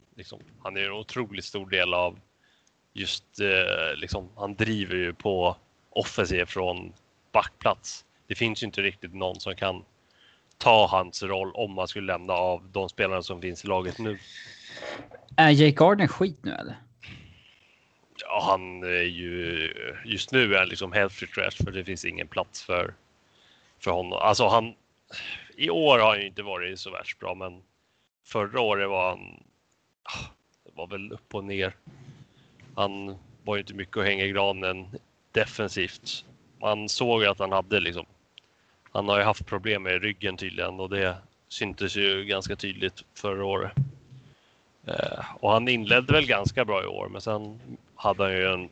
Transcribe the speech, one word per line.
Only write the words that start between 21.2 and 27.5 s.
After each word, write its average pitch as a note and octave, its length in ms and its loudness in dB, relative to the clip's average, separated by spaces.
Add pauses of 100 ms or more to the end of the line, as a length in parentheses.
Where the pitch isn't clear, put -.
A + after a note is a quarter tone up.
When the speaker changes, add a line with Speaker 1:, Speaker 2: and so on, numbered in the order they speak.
Speaker 1:
trash, - 360 -4
för G2 80 -4
det F#2 120 -6
finns F#2 220 -8
ingen E2+ 220 -6
plats - 360 -6
för, F2 300 -2 (840)
för F#2+ 120 -2
honom. F2+ 280 -2
Alltså, G#2+ 280 4
han, A2+ 260 4 (840)
i D#3 120 -2
år D3+ 300 6
har A2 100 6
han G#2 100 2
ju G2+ 80 -6
inte G2 160 -12
varit F#2 360 -8
så F#2+ 120 -12
värst F2+ 280 -10
bra, F2+ 160 -6
men F#2 260 -12 (640)